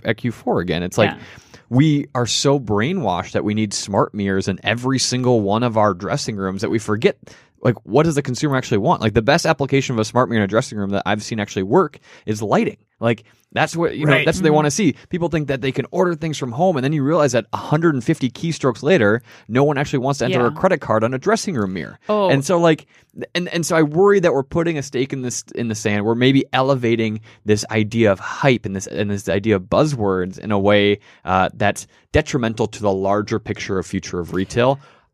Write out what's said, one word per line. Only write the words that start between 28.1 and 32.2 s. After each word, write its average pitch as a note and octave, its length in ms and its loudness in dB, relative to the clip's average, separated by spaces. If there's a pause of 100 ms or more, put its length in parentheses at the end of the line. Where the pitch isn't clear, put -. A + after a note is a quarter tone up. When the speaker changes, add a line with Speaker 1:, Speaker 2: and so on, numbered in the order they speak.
Speaker 1:
of F#2 80 -2
hype - 460 0
and G2 100 -6
this, F#2 100 -8
and G2+ 240 -4
this G2+ 180 -4
idea G2+ 280 2
of F#2 60 -2
buzzwords G2 760 0
in G#2+ 140 -6
a G#2 60 2
way, G2+ 420 4 (240)
uh, F#2 300 2
that's - 320 -2 (260)
detrimental A#2 560 0